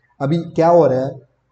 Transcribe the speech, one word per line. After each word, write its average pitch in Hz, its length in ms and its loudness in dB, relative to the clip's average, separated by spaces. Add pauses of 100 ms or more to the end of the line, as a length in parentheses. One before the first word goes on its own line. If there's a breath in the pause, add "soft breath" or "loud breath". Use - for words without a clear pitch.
(200)
अभी 147 180 -4 (180)
क्या 165 120 2
हो 170 180 4
रहा 127 200 -2
है, - 140 -12 (320)